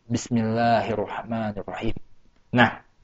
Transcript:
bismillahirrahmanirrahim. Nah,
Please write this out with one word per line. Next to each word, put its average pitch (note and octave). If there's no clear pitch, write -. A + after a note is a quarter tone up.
bismillahirrahmanirrahim. A2
Nah, A#2+